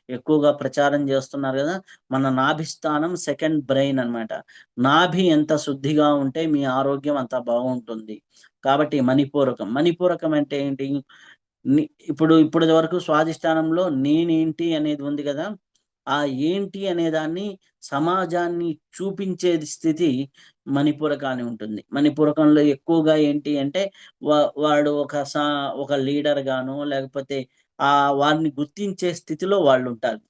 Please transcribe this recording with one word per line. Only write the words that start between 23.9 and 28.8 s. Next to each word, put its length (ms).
వా-, 340
వాడు 440
ఒక 220
సా-, 240
ఒక 200
లీడర్ 440
గానో 400
లేకపోతే 540
ఆ 140
వారిని 400
గుర్తించే 640